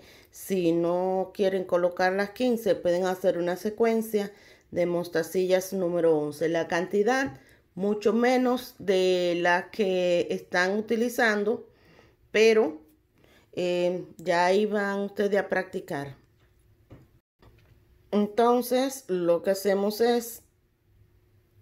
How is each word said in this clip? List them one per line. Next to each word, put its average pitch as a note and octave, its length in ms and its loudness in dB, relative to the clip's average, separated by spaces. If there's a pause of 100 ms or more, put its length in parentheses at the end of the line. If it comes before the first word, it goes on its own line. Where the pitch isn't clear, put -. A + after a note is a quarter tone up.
(320)
si F3+ 400 -2
no F3+ 640 0
quieren F#3+ 320 0
colocar F3+ 480 0
las G3+ 180 -2
quince, A3+ 440 0
pueden F3 300 0
hacer F#3 320 0
una F3 180 -2
secuencia A3 760 -2 (400)
de F3 160 0
mostacillas F3 840 -2
número E3+ 460 2
once. D3+ 320 -4
La E3 180 -2
cantidad, G#3 720 0 (360)
mucho G#3 360 0
menos B3 680 2
de F#3 580 2
la F3 320 0
que F3+ 600 0
están F#3 440 -2
utilizando, A3 920 0 (640)
pero, A3+ 500 4 (720)
em, F3+ 560 -2 (100)
ya F3 300 0
ahí G3+ 180 4
van G3+ 360 -2
ustedes G3+ 380 -2
a F#3+ 80 -4
practicar. F3 680 -6 (1900)
Entonces, A#3+ 1000 2
lo E3+ 360 0
que G3 80 0
hacemos G3+ 500 0
es A#3+ 400 0 (1200)